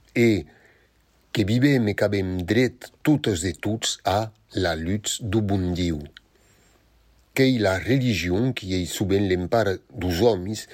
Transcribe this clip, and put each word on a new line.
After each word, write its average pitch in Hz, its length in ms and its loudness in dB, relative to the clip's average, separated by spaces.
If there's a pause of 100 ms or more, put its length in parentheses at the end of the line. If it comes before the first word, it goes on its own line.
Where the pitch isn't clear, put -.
(140)
e 113 300 4 (880)
que 110 140 0
vivem 123 420 2
e 98 80 -2
qu'abem 98 380 0 (100)
dret 117 460 0 (100)
totes 135 400 0
e 90 160 -2
tots - 460 -4
a 107 260 0 (240)
la 85 240 0
lutz 95 420 -4
do 110 220 0
bon 95 320 -2
Diu. 85 240 -2 (1400)
Qu'ei 131 240 4
la 95 240 2
religion 113 720 0
qui 92 240 -6
ei 85 80 -2
soben 98 400 0
l'empara 92 480 0 (160)
dos 90 320 -2
òmes 107 520 0